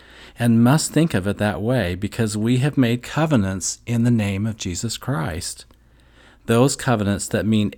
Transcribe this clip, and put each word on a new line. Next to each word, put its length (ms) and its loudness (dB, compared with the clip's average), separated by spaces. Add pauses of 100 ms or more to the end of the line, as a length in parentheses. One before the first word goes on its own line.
(380)
and 260 4
must 280 4
think 220 2
of 120 0
it 140 -2
that 220 -2
way 340 -2
because 420 -4
we 220 0
have 180 -2
made 240 2
covenants 840 -2
in 180 0
the 80 4
name 340 0
of 100 -4
Jesus 420 -6
Christ. 680 -6 (800)
Those 300 4
covenants 540 0
that 160 -2
mean 320 2